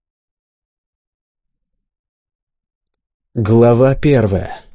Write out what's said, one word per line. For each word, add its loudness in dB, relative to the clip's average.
Глава 2
первая. -2